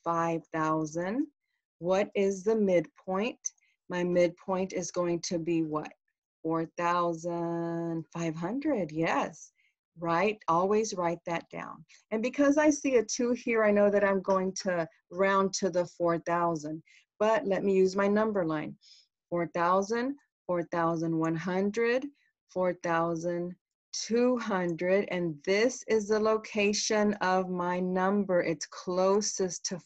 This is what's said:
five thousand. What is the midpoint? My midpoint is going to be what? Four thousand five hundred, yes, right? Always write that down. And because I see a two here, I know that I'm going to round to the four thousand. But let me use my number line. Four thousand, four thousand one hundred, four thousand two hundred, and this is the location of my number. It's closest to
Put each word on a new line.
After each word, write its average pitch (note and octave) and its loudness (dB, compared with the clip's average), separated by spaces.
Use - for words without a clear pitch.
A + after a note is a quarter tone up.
five E3 -2
thousand. D#3+ -2
What F#3+ 0
is G3 0
the A3 2
midpoint? F#3+ 0
My F3+ -4
midpoint F3+ 0
is F3+ -6
going F3 -2
to F3+ -4
be E3 0
what? D3+ -4
Four E3 -2
thousand E3+ -2
five E3+ -4
hundred, G3+ -2
yes, E3 -4
right? E3+ -2
Always G3+ 2
write F3 -2
that E3+ -6
down. - -12
And A3 -2
because C#4+ 2
I D4+ 6
see C#4+ 0
a A3 4
two A#3+ -2
here, A#3 0
I G#3 4
know G#3 6
that G3+ 4
I'm G3 2
going F#3+ 0
to F3 -2
round G3 2
to F#3+ 0
the F3 0
four E3+ 0
thousand. D#3+ -2
But A3 2
let G3 0
me G3 2
use F#3 4
my G3+ 2
number G#3 2
line. D#3 -4
Four E3+ -2
thousand, G3 0
four F3 -2
thousand E3 0
one E3 0
hundred, G3+ 0
four F#3 0
thousand E3+ -2
two A#3+ 0
hundred, F#3 0
and F3 -2
this G#3+ 0
is G#3+ 0
the G#3+ 2
location G#3+ 0
of F#3 0
my F3+ -2
number. F#3 2
It's D#3+ -4
closest F#3+ 0
to F3+ -6